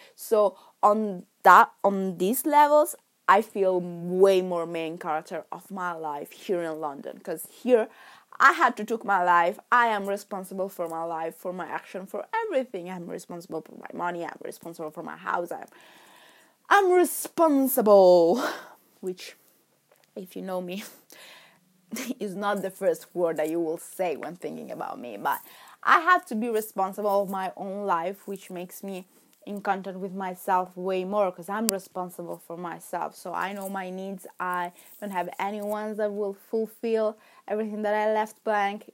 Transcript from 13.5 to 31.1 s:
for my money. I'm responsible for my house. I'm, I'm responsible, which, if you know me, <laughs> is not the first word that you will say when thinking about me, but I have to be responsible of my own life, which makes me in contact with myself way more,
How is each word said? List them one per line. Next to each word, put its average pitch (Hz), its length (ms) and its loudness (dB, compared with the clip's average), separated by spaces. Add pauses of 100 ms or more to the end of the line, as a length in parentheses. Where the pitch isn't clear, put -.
for - 160 -20
my - 100 -16 (100)
money. 175 260 -6
I'm - 180 -12
responsible 165 480 -12
for 165 120 -14
my 160 140 -12
house. 175 360 -4
I'm, - 140 -12 (1000)
I'm 381 240 6
responsible, 247 1500 6 (580)
which, 180 360 -10 (800)
if 190 200 -16
you 185 60 -10
know 185 180 -6
me, 185 280 -10
<laughs> - 1300 -16
is 196 140 -8
not 202 280 -2
the 190 80 -6
first 185 440 -2
word 170 220 0
that 156 140 -2
you 170 100 -2
will 165 180 -4
say 170 380 -4
when 143 200 -12
thinking 156 340 -12
about - 280 -10
me, 117 180 -14
but - 240 -4 (420)
I 339 180 4
have 359 260 2
to - 80 -8
be 226 140 -2
responsible 202 760 0
of 190 80 -4
my 190 260 -6
own 202 300 -8
life, 185 400 -2
which 196 240 -12
makes 180 320 -14
me 190 240 -12 (400)
in 202 140 -10
contact 196 380 -6
with 185 160 -10
myself 185 600 -4
way 185 280 -2
more, 196 260 0